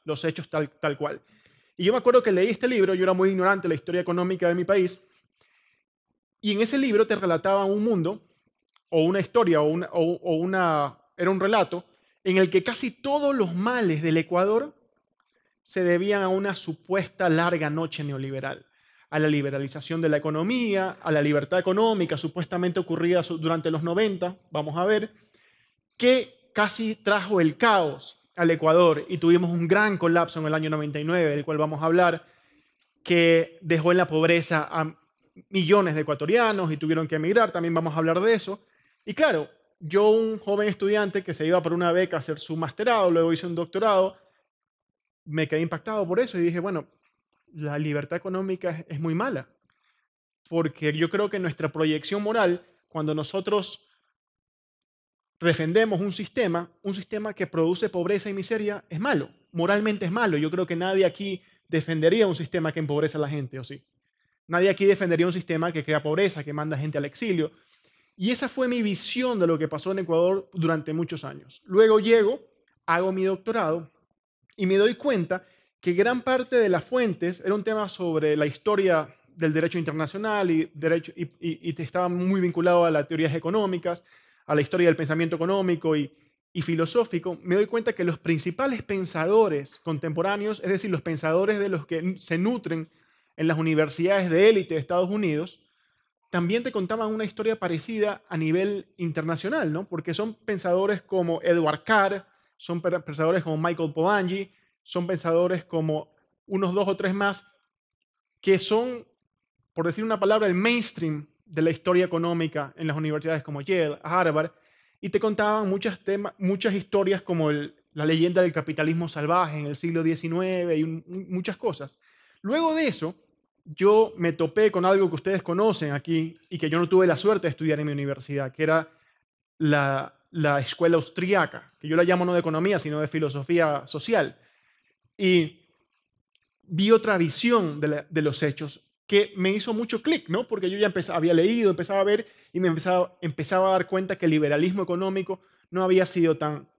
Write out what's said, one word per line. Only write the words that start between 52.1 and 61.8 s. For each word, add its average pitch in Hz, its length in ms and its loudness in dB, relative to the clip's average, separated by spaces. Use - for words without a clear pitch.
moral, 202 420 0
cuando 151 260 -4
nosotros 190 720 -4
defendemos 170 600 2
un 202 120 -2
sistema, 175 600 -4
un 196 140 -6
sistema 208 400 -8
que 190 100 -4
produce 170 440 0
pobreza 190 380 -2
y 196 60 -6
miseria, 202 560 -4
es 160 100 -8
malo, 226 300 0
moralmente 202 560 0
es 165 40 -2
malo. 208 240 0
Yo 151 140 0
creo 180 160 -2
que 175 100 -4
nadie 190 300 2
aquí 190 380 -4
defendería 165 560 2